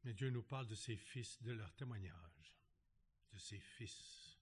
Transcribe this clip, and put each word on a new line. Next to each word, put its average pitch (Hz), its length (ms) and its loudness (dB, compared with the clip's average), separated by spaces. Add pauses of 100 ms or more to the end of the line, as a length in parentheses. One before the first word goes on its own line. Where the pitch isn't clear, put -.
Mais 123 100 2
Dieu 131 160 6
nous 120 140 6
parle 131 240 0
de 107 80 2
ses 107 220 2
fils, - 440 -2
de 117 120 0
leur 107 200 0
témoignage, 90 840 -4 (760)
de 101 60 -8
ses 98 200 -4
fils. - 840 -8